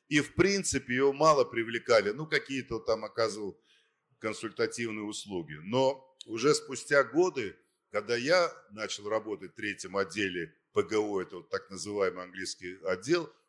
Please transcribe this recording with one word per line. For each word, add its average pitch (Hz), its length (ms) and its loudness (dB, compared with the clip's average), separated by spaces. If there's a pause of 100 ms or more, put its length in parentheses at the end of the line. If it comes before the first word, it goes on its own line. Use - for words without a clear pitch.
и 151 120 4
в - 160 -2
принципе 175 600 0
его 139 180 4
мало 143 320 6
привлекали. 113 680 2
Ну, 151 160 -8
какие-то 131 500 -4
он 110 80 -14
там 110 200 0
оказывал 107 540 -4 (600)
консультативные 110 840 -4
услуги. 95 500 -8 (100)
Но 131 520 0 (100)
уже 117 280 2
спустя 139 500 2
годы, 131 520 -2 (360)
когда 107 240 -2
я 160 380 2 (180)
начал 104 360 -8
работать 104 440 -4
в - 40 -20
третьем 98 400 -6
отделе 90 580 -2 (200)
П 104 100 4
Г 107 140 -2
О, 104 240 2
это 90 160 -10
вот 85 120 -16
так 98 220 -6
называемый 95 520 -2
английский 92 640 -10
отдел, 120 460 -2 (180)